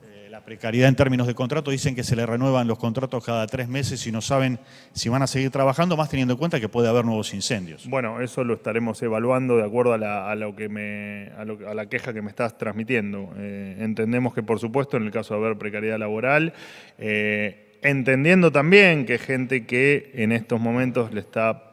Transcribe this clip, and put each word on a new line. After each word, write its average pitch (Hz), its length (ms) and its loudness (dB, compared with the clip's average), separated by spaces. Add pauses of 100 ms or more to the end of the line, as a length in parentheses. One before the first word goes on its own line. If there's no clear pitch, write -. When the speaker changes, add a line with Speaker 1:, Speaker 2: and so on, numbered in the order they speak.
Speaker 1:
eh, 104 240 -20
la 107 160 -18
precariedad 117 420 2
en 135 80 6
términos 127 300 2
de 120 80 -2
contrato, 139 380 -4
dicen 135 240 -2
que 120 80 -6
se 120 120 0
le 117 120 -2
renuevan 123 400 2
los 113 100 0
contratos 123 480 -4
cada 113 220 -2
tres 127 200 -6
meses 127 380 -4
y 117 60 -6
no 110 100 -4
saben 131 380 0 (340)
si - 160 -4
van 135 140 2
a 131 40 0
seguir 135 220 0
trabajando, 139 480 2
más 151 140 0
teniendo 127 240 2
en - 20 -8
cuenta 165 220 0
que 107 100 -2
puede 117 180 4
haber 117 180 4
nuevos 110 280 -2
incendios. 95 540 -6
Speaker 2:
Bueno, 120 340 -4
eso 127 220 -4
lo 120 100 0
estaremos 110 480 -4
evaluando 120 560 2
de 110 60 4
acuerdo 117 300 2
a 113 40 0
la, 104 320 -4
a 107 60 -2
lo 107 200 -8
que 107 140 -10
me, 104 680 -10
a 110 40 -10
lo, 104 240 -10
a 107 60 -8
la 107 160 -6
queja 123 240 -6
que 107 80 -6
me 104 80 -8
estás 113 300 -4
transmitiendo. 104 760 -4
Eh, 98 420 -10
entendemos 113 520 0
que, 117 120 -4
por 107 160 0
supuesto, 120 360 -2
en 113 100 0
el 104 60 -6
caso 110 220 -4
de 107 100 0
haber 110 140 0
precariedad 107 400 -4
laboral, 123 560 0 (460)
eh, 104 840 -2
entendiendo 143 680 4
también 156 560 6
que 117 100 0
gente 127 480 -2
que 135 480 2
en 110 180 0
estos 113 300 0
momentos 120 500 0
le 104 100 -6
está 110 520 -2